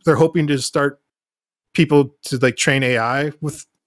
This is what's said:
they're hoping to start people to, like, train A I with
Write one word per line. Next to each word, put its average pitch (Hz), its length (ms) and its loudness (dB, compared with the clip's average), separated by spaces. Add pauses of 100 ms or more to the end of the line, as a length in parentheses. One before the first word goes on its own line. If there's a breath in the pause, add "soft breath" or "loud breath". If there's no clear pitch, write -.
they're 156 120 2
hoping 160 320 2
to 143 100 0
start 143 420 -4 (720)
people 147 500 2
to, 131 140 -8
like, 123 180 0
train 135 260 0
A 127 160 0
I 135 420 -2
with - 260 -10 (200)